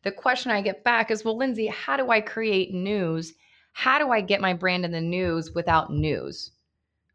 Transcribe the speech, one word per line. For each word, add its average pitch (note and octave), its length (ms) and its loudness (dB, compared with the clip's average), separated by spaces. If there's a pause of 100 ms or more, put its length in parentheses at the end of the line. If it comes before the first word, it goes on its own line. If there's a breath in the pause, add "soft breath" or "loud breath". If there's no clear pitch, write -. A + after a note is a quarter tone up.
the G3 80 -2
question B3+ 380 -2
I G#3 120 2
get G3 220 -4
back A3+ 280 2
is, G#3+ 140 -2
"Well, A3 120 0
Lindsay, A#3 300 -2
how - 300 -4
do B3+ 120 0
I A3 120 4
create G#3+ 520 0
news? F3+ 600 -2 (400 soft breath)
How C4 260 2
do C#4 120 2
I G#3+ 100 4
get G3 180 2
my F#3 140 2
brand F3+ 320 0
in E3+ 60 -4
the E3 100 -4
news E3+ 500 -2
without E3 400 2
news? C#3+ 600 -2 (640)